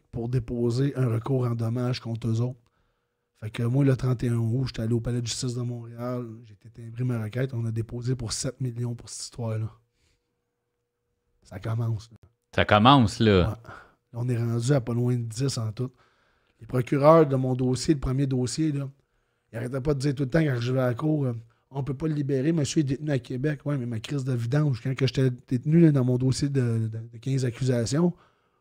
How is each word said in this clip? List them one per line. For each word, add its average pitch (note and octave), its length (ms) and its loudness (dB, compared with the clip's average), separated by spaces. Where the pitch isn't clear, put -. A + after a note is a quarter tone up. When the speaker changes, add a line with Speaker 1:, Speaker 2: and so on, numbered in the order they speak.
Speaker 1:
pour A#2+ 180 -6
déposer B2 680 -2
un B2+ 120 0
recours B2 380 -2
en A#2+ 100 -2
dommages B2 440 -2
contre A2+ 280 -6
eux A2+ 140 0
autres. B2+ 180 -4
Fait A2+ 120 -12
que B2 120 -4
moi, C3 220 2
le B2+ 100 4
trente B2+ 280 -2
et B2 60 0
un A#2+ 60 2
août, A#2 300 0
j'étais - 160 -6
allé A2+ 120 0
au A#2 60 2
Palais A#2+ 220 -4
de A#2 60 -6
justice A#2+ 260 -6
de B2 80 -6
Montréal, A#2+ 640 -8
j'ai G#2 80 -20
été A2 160 -20
timbré A#2 340 -10
ma A#2+ 200 -2
requête, B2 300 -4
on A#2 120 -4
a A2+ 60 -4
déposé A#2+ 440 -4
pour A2+ 180 -6
sept - 260 -6
millions A#2+ 360 -4
pour A2+ 140 -18
cette - 160 -12
histoire-là. A2 460 -6
Ça F#2 160 -16
commence, A2+ 520 -4
là. - 60 -20
Speaker 2:
Ça F2+ 100 4
commence, A#2 540 6
là. G#2 300 6
Speaker 1:
Ouais. - 220 -12
On A#2+ 140 -6
est A#2+ 100 0
rendu A#2 360 0
à C3+ 80 2
pas A#2 120 -4
loin B2 220 0
de A#2+ 60 -2
dix A#2 360 -4
en A2 140 -6
tout. B2 200 -6
Les A2+ 60 -20
procureurs D3 600 6
de C3+ 80 0
mon C3 180 2
dossier, B2+ 400 2
le C#3+ 60 -2
premier C3+ 260 -2
dossier, C3 460 -2
là, C#3 180 -4
ils G#2+ 40 -8
arrêtaient B2+ 220 -6
pas D3 140 0
de C#3 60 -4
dire C#3 160 0
tout D3 80 -2
le B2+ 60 -4
temps E3 120 2
quand C3+ 180 0
je B2 140 -2
vais C3 80 2
à B2+ 60 2
la B2 80 0
cour, D3+ 300 0
euh, « B2 80 -2
On C3+ 140 -6
peut C3+ 100 -4
pas D3+ 140 -4
le D#3+ 60 0
libérer, C#3+ 400 0
monsieur D#3 260 0
est D#3 40 4
détenu D3 280 -2
à C3+ 80 2
Québec. » C#3 460 -4
Ouais, C#3+ 120 -2
mais A#2+ 80 -4
ma A#2+ 140 -6
crise C#3 240 -4
de C3 80 -4
vidange, B2+ 500 0
quand C3+ 140 -2
que C3 100 0
j'étais C3 240 2
détenu, D3+ 320 4
là, D#3+ 100 10
dans C3+ 140 4
mon B2+ 120 2
dossier C3 300 0
de, C#3 140 0
de, A2+ 260 0
de A2+ 340 -10
quinze C3 220 -2
accusations, B2+ 720 0